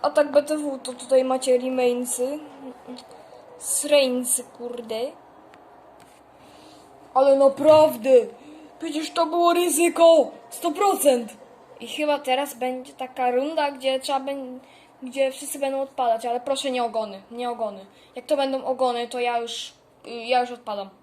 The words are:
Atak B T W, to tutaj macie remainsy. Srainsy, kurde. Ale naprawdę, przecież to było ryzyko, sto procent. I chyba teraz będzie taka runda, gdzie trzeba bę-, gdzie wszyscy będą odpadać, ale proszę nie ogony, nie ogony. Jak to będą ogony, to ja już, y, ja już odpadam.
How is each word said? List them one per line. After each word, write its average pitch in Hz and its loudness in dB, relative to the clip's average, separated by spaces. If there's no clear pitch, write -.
Atak 294 0
B 285 4
T 311 -4
W, 285 -6
to 254 -10
tutaj 262 0
macie 262 0
remainsy. 247 -2
Srainsy, 254 0
kurde. 240 -10
Ale 269 6
naprawdę, 277 6
przecież 311 -6
to 330 0
było 339 2
ryzyko, 330 4
sto - -4
procent. 294 2
I 240 -16
chyba 294 -2
teraz 277 -2
będzie 254 -8
taka 254 -4
runda, 285 -2
gdzie 262 -2
trzeba 269 -4
bę-, 262 -10
gdzie 262 -2
wszyscy 285 -12
będą 269 -4
odpadać, 247 -2
ale 240 -2
proszę 269 -4
nie 247 -2
ogony, 214 -6
nie 240 -8
ogony. 214 -8
Jak 247 -14
to 302 0
będą 269 -2
ogony, 247 -2
to 247 -8
ja 240 -2
już, - -8
y, - -14
ja 240 0
już 247 -4
odpadam. 202 -10